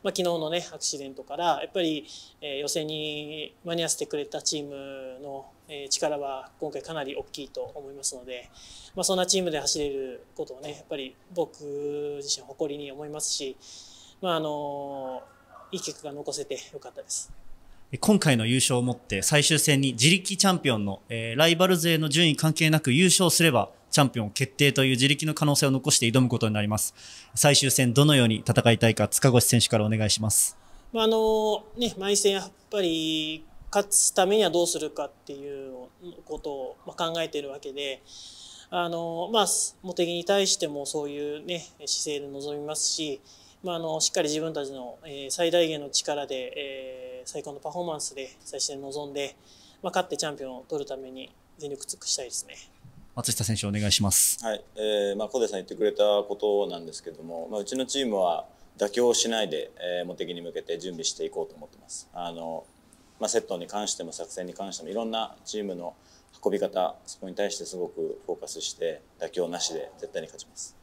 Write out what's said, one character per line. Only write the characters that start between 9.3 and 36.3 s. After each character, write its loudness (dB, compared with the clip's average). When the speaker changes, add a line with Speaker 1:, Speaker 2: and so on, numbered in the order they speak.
Speaker 1:
ー 0
ム 0
で -2
走 -2
れ -2
る -8
こ -6
と -16
を -14
ね、 -8
や -12
っ -20
ぱ -6
り -10
僕 -6
自 -4
身 -20
誇 -6
り -10
に -12
思 -12
い -12
ま -10
す -4
し、 -6
ま -2
あ、 2
あ 0
の -6
ー、 -8
い -6
い -6
結 -10
果 -10
が -10
残 -8
せ -6
て -6
よ -14
か -16
っ -20
た -12
で -20
す。 -8
Speaker 2:
今 6
回 4
の 2
優 4
勝 2
を 2
も 0
っ -2
て -4
最 4
終 4
戦 4
に 2
自 6
力 4
チ 4
ャ 6
ン 2
ピ 2
オ 2
ン -2
の、 -4
え -4
ー、 -2
ラ 6
イ 6
バ 6
ル 6
勢 4
の 0
順 6
位 4
関 4
係 4
な 6
く 2
優 6
勝 6
す 6
れ 8
ば 4
チ 6
ャ 10
ン 2
ピ -2
オ 0
ン -6
決 -2
定 6
と 4
い 6
う 4
自 4
力 2
の 0
可 0
能 4
性 4
を 4
残 2
し 6
て 4
挑 6
む 6
こ 2
と 4
に 2
な 2
り 0
ま 2
す。 -2
最 8
終 6
戦 6
ど 8
の 8
よ 8
う 6
に 2
戦 6
い 8
た 6
い 4
か、 4
塚 6
越 8
選 6
手 4
か 4
ら 4
お 2
願 2
い 2
し 2
ま 2
す。 2
Speaker 1:
ま 0
あ、 4
あ 6
の、 2
ね、 0
毎 2
戦 4
や 0
っ -12
ぱ 0
り 0
勝 2
つ 2
た 4
め 4
に 6
は 4
ど 4
う 2
す -2
る -4
か -6
っ -14
て -12
い -12
う -14
こ -8